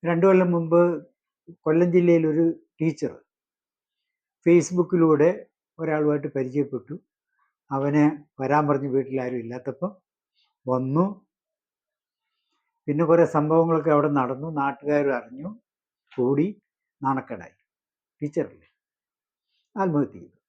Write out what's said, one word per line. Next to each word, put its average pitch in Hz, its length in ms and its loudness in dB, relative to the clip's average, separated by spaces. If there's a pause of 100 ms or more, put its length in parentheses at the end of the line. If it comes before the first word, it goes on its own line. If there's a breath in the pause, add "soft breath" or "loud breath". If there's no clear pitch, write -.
രണ്ടു 170 200 0
കൊല്ലം 190 260 4
മുമ്പ് 170 560 2 (440)
കൊല്ലം 170 400 0
ജില്ലയിൽ 170 360 4
ഒരു 165 260 2 (280)
ടീച്ചർ 156 380 -4 (1300)
Facebook-ിലൂടെ 170 960 2 (340)
ഒരാളുമായിട്ട് 151 480 -2
പരിചയപ്പെട്ടു. 131 720 -6 (720)
അവന് 147 520 0 (180)
വരാൻ 143 260 0
പറഞ്ഞ് 143 200 -2
വീട്ടിലാരും 131 500 -4
ഇല്ലാത്തപ്പം 127 580 -10 (720)
വന്നു. 135 580 -2 (1600)
പിന്നെ 151 200 0
കുറേ 165 200 6
സംഭവങ്ങളൊക്കെ 160 640 2
അവിടെ 147 180 2
നടന്നു, 139 440 -4
നാട്ടുകാർ 143 580 -2
അറിഞ്ഞു, 135 500 -8 (580)
കൂടി, 143 440 -2 (420)
നാണക്കേടായി. 127 480 -6 (680)
ടീച്ചറല്ലേ, 147 460 -8 (1120)
ആത്മഹത്യ 160 340 -2
ചെയ്തു. - 260 -20 (100)